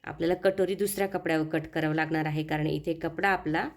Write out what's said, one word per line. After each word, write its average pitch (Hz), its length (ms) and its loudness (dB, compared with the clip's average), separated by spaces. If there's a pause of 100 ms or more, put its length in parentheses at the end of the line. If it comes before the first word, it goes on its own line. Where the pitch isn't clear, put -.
आपल्याला 165 300 0
कटोरी 190 400 2
दुसऱ्या 202 340 0
कपड्यावर 160 400 0
कट 156 180 -2
करावं 156 280 0
लागणार 160 300 0
आहे, 156 180 -2
कारण 156 240 -2
इथे 151 280 -2
कपडा 160 340 0
आपला 180 480 0